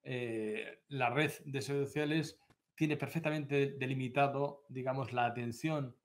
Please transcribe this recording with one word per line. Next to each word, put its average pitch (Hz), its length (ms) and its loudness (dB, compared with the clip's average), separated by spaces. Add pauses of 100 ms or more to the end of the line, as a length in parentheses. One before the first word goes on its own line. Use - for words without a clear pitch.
eh, 117 840 -4
la 127 220 2
red 147 220 2 (120)
de 139 160 -4
servicios 139 280 0
sociales 151 520 0 (340)
tiene 151 220 2
perfectamente 143 760 0
delimitado, 135 960 0
digamos, 131 420 -2
la 120 140 2
atención 123 800 -2